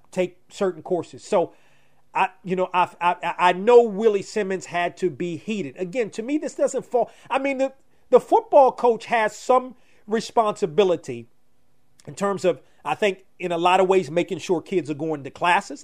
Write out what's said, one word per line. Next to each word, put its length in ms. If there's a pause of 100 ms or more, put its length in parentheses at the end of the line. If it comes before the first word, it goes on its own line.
(120)
take 260 (120)
certain 340
courses. 400
So, 300 (600)
I, 140 (140)
you 120
know, 180
I, 160 (120)
I, 380
I 140
know 280
Willie 400
Simmons 460
had 300
to 120
be 280
heated. 400
Again, 340
to 100
me, 160
this 160
doesn't 320
fall. 240 (200)
I 100
mean, 180
the, 160 (380)
the 80
football 520
coach 340
has 300
some 400 (300)
responsibility 1200 (800)
in 80
terms 320
of, 160 (240)
I 80
think, 320 (140)
in 120
a 60
lot 220
of 80
ways, 240
making 280
sure 220
kids 300
are 40
going 280
to 80
classes. 520